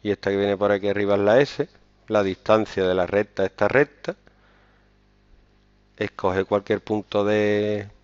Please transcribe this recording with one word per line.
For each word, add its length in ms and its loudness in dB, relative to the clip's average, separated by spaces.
y 80 -4
esta 200 -2
que 60 0
viene 200 0
por 160 0
aquí 160 -2
arriba 260 0
es 60 0
la 200 4
S, 280 -2
la 140 2
distancia 640 0
de 80 2
la 100 0
recta 380 -2
a 40 0
esta 200 -2
recta 480 -2
es 160 -6
coger 340 -2
cualquier 340 -2
punto 440 -4
de 680 -2